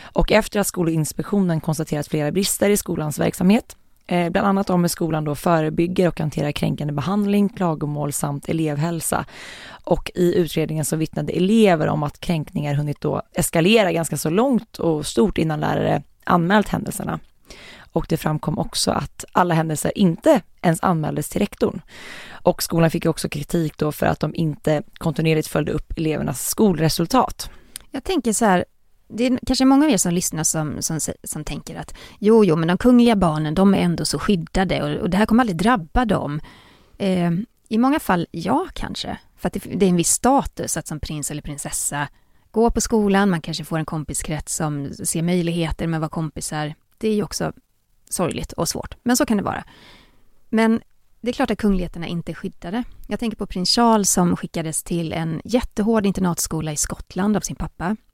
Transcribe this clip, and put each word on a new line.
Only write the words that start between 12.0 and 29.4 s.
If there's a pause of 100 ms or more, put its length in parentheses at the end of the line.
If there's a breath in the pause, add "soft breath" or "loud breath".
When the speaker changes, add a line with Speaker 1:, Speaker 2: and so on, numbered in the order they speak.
Speaker 1:
att
kränkningar
hunnit
då (100)
eskalera
ganska
så
långt
och
stort
innan
lärare (220)
anmält
händelserna. (720 loud breath)
Och
det
framkom
också
att
alla
händelser
inte (220)
ens
anmäldes
till
rektorn. (500 loud breath)
Och
skolan
fick
också
kritik
då
för
att
de
inte (160)
kontinuerligt
följde
upp
elevernas
skolresultat. (400 loud breath)
Speaker 2:
Jag
tänker
så
här, (440)
det
är